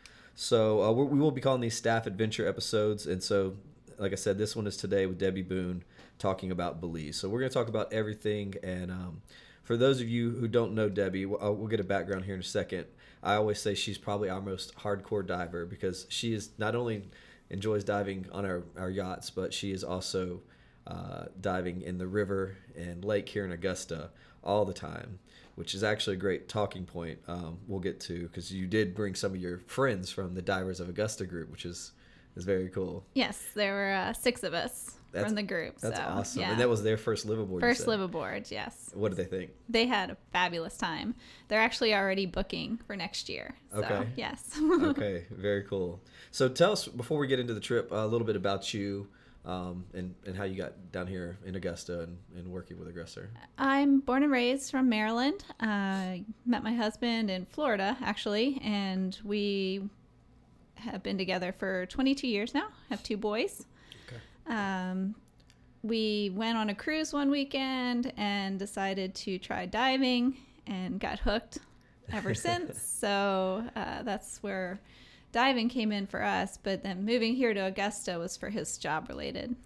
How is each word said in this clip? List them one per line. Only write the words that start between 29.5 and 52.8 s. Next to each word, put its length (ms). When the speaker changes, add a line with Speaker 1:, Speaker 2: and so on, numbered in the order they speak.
Speaker 1:
friends 520
from 240
the 80
Divers 380
of 80
Augusta 380
group, 240
which 160
is, 260
is 80
very 260
cool. 340
Speaker 2:
Yes, 280
there 200
were, 180
uh, 220
six 280
of 120
us 420
Speaker 1:
That's, 140
Speaker 2:
from 80
the 80
group, 380
Speaker 1:
that's 180
Speaker 2:
so, 40
Speaker 1:
awesome. 380
Speaker 2:
yeah. 120
Speaker 1:
And 80
that 100
was 120
their 140
first 300
live 120
aboard, 240
you 60
Speaker 2:
First 120
Speaker 1:
said? 80
Speaker 2:
live 120
aboard, 500
yes. 440
Speaker 1:
What 160
did 80
they 80
think? 240
Speaker 2:
They 180
had 240
a 60
fabulous 460
time. 360
They're 120
actually 340
already 300
booking 640
for 100
next 320
year, 260
so, 120
Speaker 1:
Okay. 320
Speaker 2:
yes. 420
<laughs> 240
Speaker 1:
Okay, 480
very 340
cool. 360
So 180
tell 240
us, 160
before 300
we 80
get 120
into 160
the 60
trip, 320
a 140
little 200
bit 100
about 360
you, 360
um, 480
and, 200
and 100
how 80
you 100
got 380
down 140
here 400
in 80
Augusta 480
and, 160
and 160
working 260
with 100